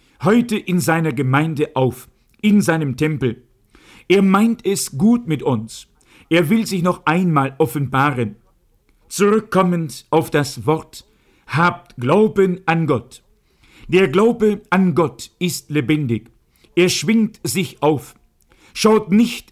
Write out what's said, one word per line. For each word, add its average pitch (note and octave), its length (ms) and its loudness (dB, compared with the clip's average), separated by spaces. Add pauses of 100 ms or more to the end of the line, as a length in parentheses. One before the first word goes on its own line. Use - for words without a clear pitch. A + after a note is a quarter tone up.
(240)
heute A3 340 2
in F3+ 220 -2
seiner D#3+ 320 0
Gemeinde C#3+ 640 -2
auf, C3 320 -2 (340)
in G#3 200 4
seinem D#3 360 -2
Tempel. C#3+ 460 -2 (640)
Er G3 140 4
meint G3+ 440 2
es F#3+ 320 -4
gut A#3 300 2
mit D3+ 140 -4
uns. A2 460 -6 (420)
Er E3 200 2
will A3+ 160 2
sich F3+ 160 -4
noch F3+ 240 -2
einmal D3+ 520 0
offenbaren. C3+ 800 -2 (720)
Zurückkommend F#3 1040 0
auf D#3+ 200 0
das C#3+ 340 -4
Wort, D#3 400 -4 (420)
„Habt F3 500 -2
Glauben F#3+ 680 0
an E3 220 0
Gott.“ - 360 -4 (680)
Der F3+ 180 4
Glaube G#3+ 640 0
an F#3 260 2
Gott - 440 -2
ist - 320 -6
lebendig. C#3 580 -2 (460)
Er F3 120 4
schwingt G#3 560 -2
sich D#3 400 -4
auf. D3 320 -2 (580)
Schaut G#3+ 380 0
nicht A3+ 400 0